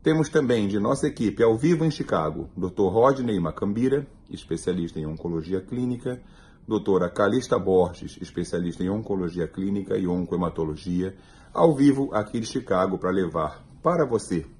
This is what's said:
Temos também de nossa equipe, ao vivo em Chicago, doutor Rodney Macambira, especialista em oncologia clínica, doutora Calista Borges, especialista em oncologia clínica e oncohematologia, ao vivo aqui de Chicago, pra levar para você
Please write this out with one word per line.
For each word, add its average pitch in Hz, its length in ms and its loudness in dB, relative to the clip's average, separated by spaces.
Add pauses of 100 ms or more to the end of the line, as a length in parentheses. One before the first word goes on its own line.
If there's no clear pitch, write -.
Temos 156 280 2
também 120 400 2
de 101 100 0
nossa 123 300 0
equipe, 117 340 0
ao 113 160 4
vivo 160 260 2
em 156 60 2
Chicago, 78 640 -2
doutor 90 360 0
Rodney 120 480 4
Macambira, 117 680 0 (240)
especialista 85 720 -4
em 78 60 -6
oncologia 82 540 -4
clínica, 123 600 -6 (440)
doutora 95 440 2
Calista 110 480 0
Borges, 92 640 0
especialista 87 640 -6
em 92 40 -2
oncologia 92 600 -4
clínica 98 500 -4
e 92 80 0
oncohematologia, 87 1080 -4 (360)
ao 165 220 6
vivo 135 400 4
aqui 107 240 -2
de 110 80 -4
Chicago, 95 520 0
pra 92 120 0
levar 82 560 -2 (160)
para 165 240 2
você 98 400 -2 (140)